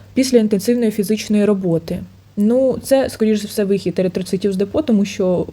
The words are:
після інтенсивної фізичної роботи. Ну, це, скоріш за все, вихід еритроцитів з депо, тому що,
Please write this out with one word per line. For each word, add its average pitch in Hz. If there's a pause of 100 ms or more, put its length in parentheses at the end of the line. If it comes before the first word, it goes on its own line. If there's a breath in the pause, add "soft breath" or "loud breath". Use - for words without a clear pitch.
(140 loud breath)
після 262
інтенсивної 220
фізичної 208
роботи. 180 (380)
Ну, 247
це, 269
скоріш 214
за 208
все, -
вихід 190
еритроцитів 190
з 185
депо, 202
тому 208
що, 185